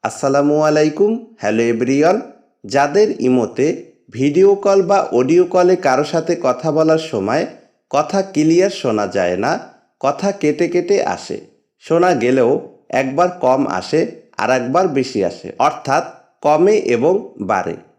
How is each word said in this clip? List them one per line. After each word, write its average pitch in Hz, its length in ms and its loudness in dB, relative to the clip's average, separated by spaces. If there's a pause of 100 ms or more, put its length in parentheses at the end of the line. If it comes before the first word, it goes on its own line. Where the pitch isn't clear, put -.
আসসালামু 143 520 0 (120)
আলাইকুম। 156 420 2 (320)
হ্যালো 107 200 0 (100)
এভরিওয়ান। 139 440 2 (480)
যাদের 147 440 2 (200)
ইমোতে 127 380 0 (500)
ভিডিও 151 340 4 (140)
কল 196 160 4 (100)
বা 196 80 4 (200)
অডিও 170 260 4 (100)
কলে 180 200 4 (120)
কারো 135 260 2
সাথে 165 200 -2 (140)
কথা 127 300 -2
বলার 160 340 2
সময় 113 340 -2 (460)
কথা 151 280 -2 (140)
ক্লিয়ার 170 480 2
শোনা 107 260 -2 (100)
যায় 90 280 0
না, 143 80 0 (520)
কথা 143 240 -2 (120)
কেটে 151 320 0
কেটে 175 240 0 (180)
আসে, - 220 -10 (480)
শোনা 175 260 2 (120)
গেলেও 123 280 2 (500)
একবার 139 280 0 (160)
কম 131 160 2 (180)
আসে 147 220 -2 (420)
আর 113 160 -2
একবার 135 260 0 (120)
বেশি 123 240 -2 (100)
আসে, - 180 -16 (200)
অর্থাৎ 147 360 -2 (400)
কমে 160 300 4 (220)
এবং 151 180 2 (360)
বাড়ে। 87 240 -2 (240)